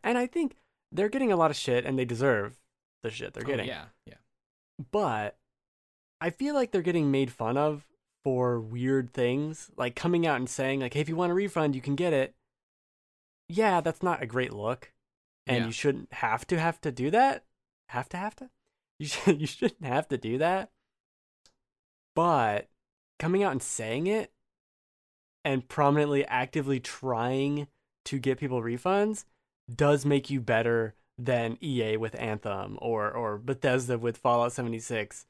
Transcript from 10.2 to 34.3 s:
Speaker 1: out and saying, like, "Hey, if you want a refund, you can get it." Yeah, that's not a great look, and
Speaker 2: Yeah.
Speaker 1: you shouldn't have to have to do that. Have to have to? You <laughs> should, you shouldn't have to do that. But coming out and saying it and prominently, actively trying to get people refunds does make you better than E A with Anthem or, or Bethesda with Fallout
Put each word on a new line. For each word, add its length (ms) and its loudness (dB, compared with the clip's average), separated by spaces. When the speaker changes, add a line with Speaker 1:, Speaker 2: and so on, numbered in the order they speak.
Speaker 1:
out 100 4
and 120 -4
saying, 320 -2
like, 120 -4
"Hey, 80 -2
if 80 -2
you 60 -4
want 160 0
a 40 0
refund, 400 0
you 60 -6
can 140 -2
get 180 0
it." 220 0
Yeah, 340 4
that's 220 -2
not 180 0
a 60 -6
great 260 -2
look, 400 -6
and 120 2
Speaker 2:
Yeah. 80 0
Speaker 1:
you 40 -6
shouldn't 420 -2
have 340 -2
to 120 0
have 220 -2
to 100 -4
do 200 -2
that. 340 2
Have 200 -6
to 80 -10
have 200 -8
to? 120 -20
You 60 -8
<laughs> 20 -8
should, 340 2
you 60 -2
shouldn't 380 -2
have 240 0
to 80 -2
do 200 -2
that. 340 0
But 520 2
coming 260 2
out 100 2
and 100 -4
saying 440 -4
it 240 -2
and 220 0
prominently, 580 4
actively 540 0
trying 880 -2
to 140 -4
get 200 0
people 220 -2
refunds 640 0
does 320 4
make 240 2
you 120 0
better 540 2
than 440 0
E 220 -2
A 140 0
with 220 -4
Anthem 600 -4
or, 300 0
or 260 -4
Bethesda 600 0
with 200 -2
Fallout 340 2